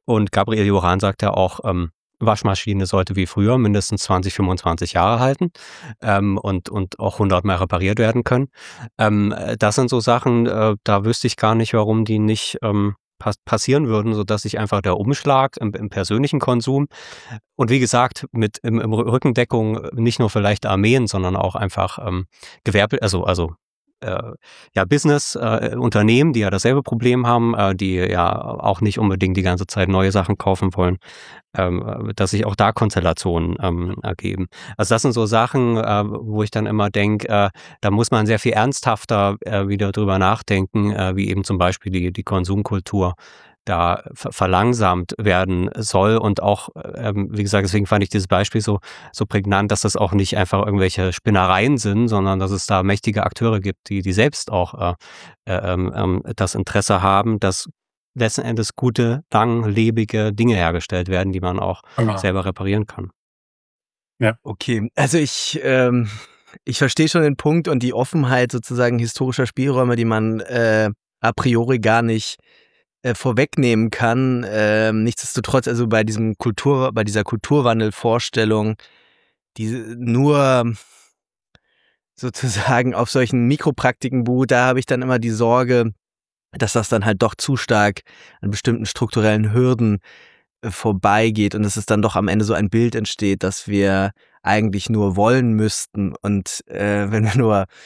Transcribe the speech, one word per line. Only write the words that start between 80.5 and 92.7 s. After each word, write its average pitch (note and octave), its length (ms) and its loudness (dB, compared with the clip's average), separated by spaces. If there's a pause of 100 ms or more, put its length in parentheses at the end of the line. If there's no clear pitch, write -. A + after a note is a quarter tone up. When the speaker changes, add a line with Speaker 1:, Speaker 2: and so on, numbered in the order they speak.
Speaker 3:
sozusagen B2 800 -2
auf A2+ 160 -2
solchen B2 380 2
Mikropraktiken C3 760 0
beruht, B2 300 0
da B2 140 4
habe B2+ 120 2
ich B2 80 -2
dann B2+ 160 -2
immer B2+ 160 0
die A#2 120 -2
Sorge, A#2 640 2 (640)
dass A2+ 160 -2
das A2 160 0
dann G#2+ 160 0
halt G#2 160 0
doch - 140 2
zu - 220 -2
stark G#2 460 0 (380)
an G2+ 120 -4
bestimmten A2+ 340 -2
strukturellen G#2+ 680 0
Hürden, A#2 460 2 (640)
äh, A2 80 -6
vorbeigeht G#2+ 840 0
und G#2 80 0
dass G#2 120 -2
es G#2+ 80 -6
dann G#2+ 160 2
doch G#2 140 0
am G2+ 140 0
Ende G#2 160 2
so G#2+ 100 0
ein F#2 160 0